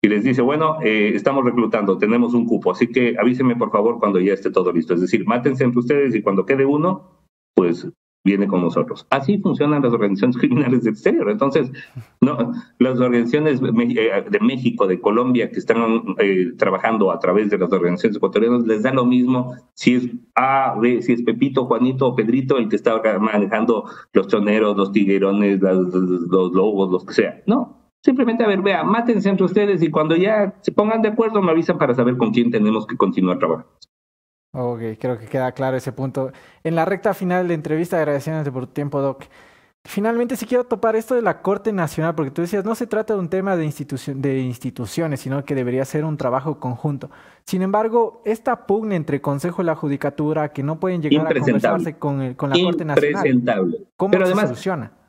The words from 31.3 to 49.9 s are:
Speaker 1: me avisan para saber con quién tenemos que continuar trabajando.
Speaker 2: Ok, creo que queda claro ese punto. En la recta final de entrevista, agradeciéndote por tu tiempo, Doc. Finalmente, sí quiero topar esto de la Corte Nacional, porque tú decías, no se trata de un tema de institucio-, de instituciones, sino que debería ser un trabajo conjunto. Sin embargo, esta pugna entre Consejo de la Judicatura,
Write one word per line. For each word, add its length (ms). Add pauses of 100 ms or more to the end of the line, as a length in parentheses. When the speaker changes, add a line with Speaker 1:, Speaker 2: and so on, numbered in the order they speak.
Speaker 1:
me 100
avisan 260
para 160
saber 220
con 160
quién 180
tenemos 380
que 80
continuar 420
trabajando. 320 (880)
Speaker 2:
Ok, 220 (180)
creo 200
que 80
queda 260
claro 240
ese 160
punto. 400 (320)
En 120
la 100
recta 260
final 340
de 60
entrevista, 460
agradeciéndote 520
por 180
tu 40
tiempo, 300
Doc. 220 (600)
Finalmente, 520
sí 100
quiero 180
topar 320
esto 180
de 60
la 220
Corte 320
Nacional, 400
porque 160
tú 100
decías, 240
no 100
se 120
trata 260
de 80
un 80
tema 260
de 120
institucio-, 500
de 240
instituciones, 800
sino 240
que 100
debería 300
ser 220
un 100
trabajo 420
conjunto. 520 (340)
Sin 160
embargo, 640
esta 420
pugna 300
entre 240
Consejo 380
de 80
la 80
Judicatura, 800